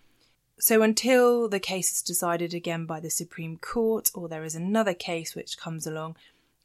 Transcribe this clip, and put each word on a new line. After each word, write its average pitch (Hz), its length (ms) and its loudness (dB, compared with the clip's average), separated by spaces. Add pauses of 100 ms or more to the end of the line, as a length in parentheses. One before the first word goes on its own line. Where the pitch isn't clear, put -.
(600)
So 220 240 6
until 240 640 4
the 196 100 0
case 185 320 -2
is - 100 -2
decided 170 520 -2
again 170 320 -4
by 160 140 -6
the 160 100 -8
Supreme 165 480 -8
Court, 226 560 0
or 175 160 -8
there 160 140 -8
is 160 120 -8
another 196 380 2
case 170 420 -6
which - 220 -10
comes 160 300 -10
along 160 280 -8 (500)